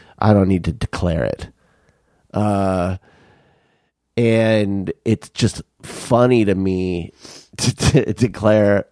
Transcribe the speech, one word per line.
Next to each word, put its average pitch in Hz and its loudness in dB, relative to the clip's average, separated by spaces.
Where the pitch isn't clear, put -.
I 107 4
don't 101 4
need 90 0
to 85 -2
declare 80 -4
it. - -6
Uh, 95 -2
and 110 0
it's 110 -2
just - -2
funny 123 2
to 98 2
me 92 -4
<laughs> - -20
to, - -2
to - 0
declare 104 2